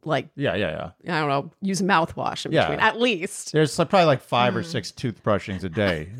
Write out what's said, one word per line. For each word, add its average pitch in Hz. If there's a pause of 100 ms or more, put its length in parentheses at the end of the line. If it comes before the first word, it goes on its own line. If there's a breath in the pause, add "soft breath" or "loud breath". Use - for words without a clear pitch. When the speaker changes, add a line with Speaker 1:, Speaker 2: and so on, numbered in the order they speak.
Speaker 1:
like, 147
Speaker 2:
Yeah, 131
yeah, 78 (140)
yeah. 180
Speaker 1:
I 156
don't 147
know, 143
use 196
mouthwash -
in -
Speaker 2:
Yeah. 151
Speaker 1:
between, 147
at 214
least. 196
Speaker 2:
There's, 156
like, 170
probably, 185
like, 139
five 123
or 113
Speaker 3:
Mm. 85
Speaker 2:
six -
toothbrushings 101
a 95
day 87 (120)